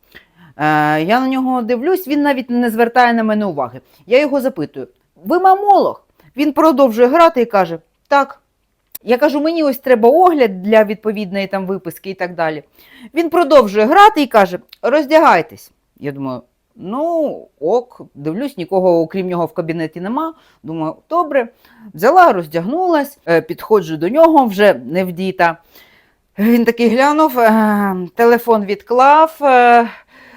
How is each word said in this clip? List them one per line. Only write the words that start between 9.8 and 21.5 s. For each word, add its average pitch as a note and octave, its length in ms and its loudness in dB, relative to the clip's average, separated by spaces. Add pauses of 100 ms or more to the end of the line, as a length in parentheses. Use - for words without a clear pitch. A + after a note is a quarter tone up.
огляд C#4 540 2
для G#3+ 220 4
відповідної G3+ 640 -6
там F#3+ 200 -8
виписки F#3+ 440 -10
і F#3+ 40 -8
так F3+ 200 -10
далі". D#3+ 280 -6 (520)
Він E4 160 -2
продовжує B3+ 560 2
грати G4 360 4
і C4 40 -2
каже: F#3 320 0 (240)
"Роздягайтесь". C4 880 0 (300)
Я C#3+ 120 -10
думаю: C3+ 300 -10 (340)
"Ну, C4+ 720 -6 (140)
ок", A3+ 420 -4 (120)
дивлюсь, D#3+ 420 -8
нікого F3+ 440 0
окрім F#3 280 -6
нього F3 180 -4
в - 60 -10
кабінеті E3 480 -8
нема. C#4+ 340 -8 (280)
Думаю: D#3+ 340 -10 (140)
"Добре". D4 380 -2 (460)